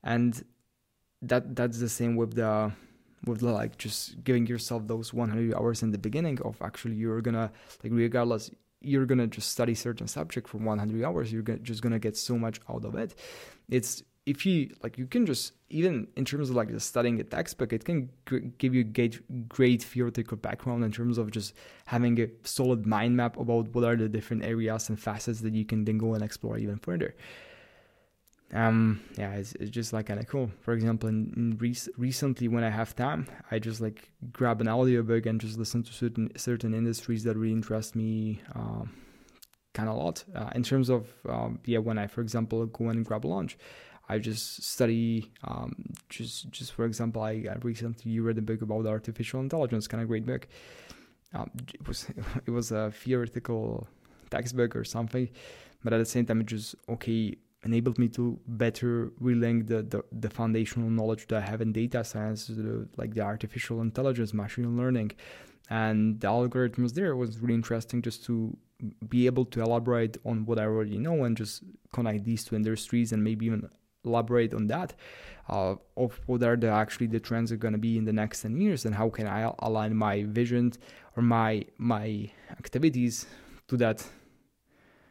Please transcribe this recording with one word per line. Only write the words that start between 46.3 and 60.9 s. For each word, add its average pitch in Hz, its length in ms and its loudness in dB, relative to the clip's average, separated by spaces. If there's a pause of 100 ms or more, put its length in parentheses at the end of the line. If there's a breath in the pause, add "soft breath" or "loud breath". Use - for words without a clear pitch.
just - 220 -12
for 117 140 -2
example, 113 360 -2
I, 110 300 -4
I - 100 -6
recently 117 600 -4
read 113 160 2
a 113 40 -2
book 110 200 -2
about 110 240 -2
artificial 110 560 -4
intelligence, 131 460 0
kinda 113 180 -4
great 110 200 0
book. - 220 -4 (880 loud breath)
Um, - 180 -6 (220)
it - 120 -16
was, - 220 -6 (200)
<laughs> - 180 -4
it 120 60 -2
was 117 200 -2
a 107 200 0
theoretical 113 960 -2 (420 soft breath)
textbook 120 480 0
or 113 80 -4
something, 120 440 -2 (540 loud breath)
but 113 80 2
at 113 60 6
the 113 80 4
same 120 200 2
time, 117 140 2
it 110 80 0
just, 107 280 -6 (120)
okay, 113 480 0 (280)
enabled 117 360 2
me 120 80 6
to 120 400 0
better 117 640 0 (100)
relink 117 460 4
the, 113 140 2
the, 107 300 -4
the 110 180 -4
foundational 113 600 0
knowledge 110 380 2